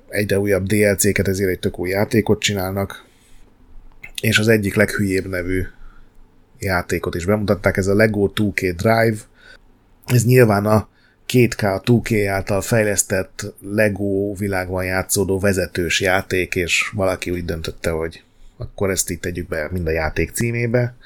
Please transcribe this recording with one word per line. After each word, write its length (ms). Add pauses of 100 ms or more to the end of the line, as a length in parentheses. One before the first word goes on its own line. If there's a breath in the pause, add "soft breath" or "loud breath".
egyre 300
újabb 260
D 60
L 220
C-ket, 340
ezért 220
egy 100
tök 200
új 100
játékot 500
csinálnak, 640 (1160 soft breath)
és 180
az 80
egyik 280
leghülyébb 520
nevű 340 (1000 soft breath)
játékot 560
is 100
bemutatták, 520
ez 100
a 80
LEGO 340
two 220
K 80
Drive. 580 (880 loud breath)
Ez 200
nyilván 400
a 220 (380 soft breath)
két 300
K, 60
a 220
two 180
K 100
által 500
fejlesztett 1000
LEGO 720
világban 520
játszódó 540
vezetős 640
játék, 540
és 400
valaki 360
úgy 140
döntötte, 440
hogy 340 (340)
akkor 320
ezt 200
így 100
tegyük 280
be 240
mind 160
a 40
játék 400
címébe. 640 (100 loud breath)